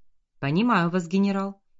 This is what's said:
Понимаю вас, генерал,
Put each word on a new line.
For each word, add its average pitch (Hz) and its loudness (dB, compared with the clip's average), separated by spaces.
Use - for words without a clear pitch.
Понимаю 170 2
вас, 175 -2
генерал, 196 -2